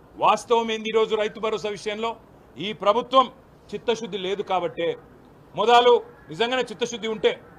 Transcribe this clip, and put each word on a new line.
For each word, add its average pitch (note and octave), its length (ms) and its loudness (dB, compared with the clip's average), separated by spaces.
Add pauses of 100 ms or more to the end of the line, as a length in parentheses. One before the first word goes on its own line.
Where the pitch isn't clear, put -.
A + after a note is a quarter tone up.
(160)
వాస్తవం A3 560 2
ఏంది? A3 160 -6
ఈరోజు A3 260 0
రైతు G#3+ 260 -2
భరోసా G#3 280 -4
విషయంలో G#3+ 480 -6 (420)
ఈ G3 140 -6
ప్రభుత్వం A#3+ 580 2 (440)
చిత్తశుద్ధి A3 440 -4
లేదు F#3+ 240 -4
కాబట్టే. E3+ 540 -2 (600)
మొదలు A#3+ 460 6 (260)
నిజంగానే A#3 340 -2
చిత్తశుద్ధి A3+ 460 -6
ఉంటే, G#3+ 320 0 (180)